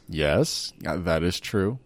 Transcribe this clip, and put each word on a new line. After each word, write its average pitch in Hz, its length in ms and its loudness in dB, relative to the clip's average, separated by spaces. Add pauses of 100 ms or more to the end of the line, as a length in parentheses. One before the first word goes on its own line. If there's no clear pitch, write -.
Yes, 78 640 0 (140)
uh, 80 120 -2
that 82 260 2
is 90 160 0
true. 107 460 0